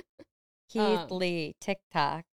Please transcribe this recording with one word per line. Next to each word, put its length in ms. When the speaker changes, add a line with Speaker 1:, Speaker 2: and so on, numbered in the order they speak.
Speaker 1:
Keith 140
Speaker 2:
Um, 280
Speaker 1:
Lee, 500
TikTok. 640